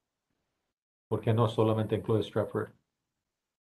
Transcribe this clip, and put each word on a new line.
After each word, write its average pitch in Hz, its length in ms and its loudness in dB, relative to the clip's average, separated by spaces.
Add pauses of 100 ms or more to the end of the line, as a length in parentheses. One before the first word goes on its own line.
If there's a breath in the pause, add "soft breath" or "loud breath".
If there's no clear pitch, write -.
(1080)
¿Por 107 140 -2
qué 117 120 2
no 113 140 4
solamente 110 480 0
incluye 107 260 0
Stratford? 107 500 -4 (880)